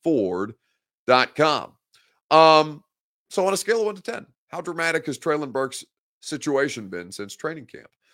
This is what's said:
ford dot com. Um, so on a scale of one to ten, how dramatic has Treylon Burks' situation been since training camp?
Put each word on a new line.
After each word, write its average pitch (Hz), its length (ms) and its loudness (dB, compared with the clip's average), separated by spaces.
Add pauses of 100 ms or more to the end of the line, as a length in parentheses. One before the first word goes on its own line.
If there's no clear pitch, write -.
ford 101 500 0 (520)
dot 127 300 2
com. 147 380 0 (580)
Um, 156 520 6 (460)
so 190 160 0
on 190 80 0
a 190 40 -2
scale 226 240 -2
of 214 40 0
one 208 100 -4
to 190 60 -20
ten, - 240 -10 (220)
how 170 140 -12
dramatic 165 440 -2
has 143 140 -6
Treylon 151 320 -2
Burks' 131 340 -6 (360)
situation 135 680 -4
been 90 220 -12
since 101 240 -12
training 156 320 -10
camp? - 220 -20 (240)